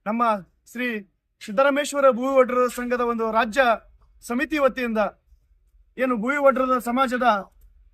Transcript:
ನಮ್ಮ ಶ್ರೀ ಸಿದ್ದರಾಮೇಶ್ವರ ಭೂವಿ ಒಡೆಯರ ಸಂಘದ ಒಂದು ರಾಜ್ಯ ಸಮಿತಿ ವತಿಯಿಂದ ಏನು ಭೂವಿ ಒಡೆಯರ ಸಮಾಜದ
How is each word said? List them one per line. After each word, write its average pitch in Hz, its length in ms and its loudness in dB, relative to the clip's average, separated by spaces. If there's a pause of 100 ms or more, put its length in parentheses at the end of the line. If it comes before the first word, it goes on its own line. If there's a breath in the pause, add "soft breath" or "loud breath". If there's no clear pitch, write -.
ನಮ್ಮ 226 160 -2 (500)
ಶ್ರೀ 233 280 -6 (460)
ಸಿದ್ದರಾಮೇಶ್ವರ 277 640 2
ಭೂವಿ 247 180 -2
ಒಡೆಯರ 247 380 2
ಸಂಘದ 240 340 -4
ಒಂದು 226 320 -2
ರಾಜ್ಯ 226 300 0 (580)
ಸಮಿತಿ 277 380 -4
ವತಿಯಿಂದ 254 400 0 (1000)
ಏನು 254 180 0
ಭೂವಿ 247 200 -4
ಒಡೆಯರ 262 420 2
ಸಮಾಜದ 240 760 0 (420)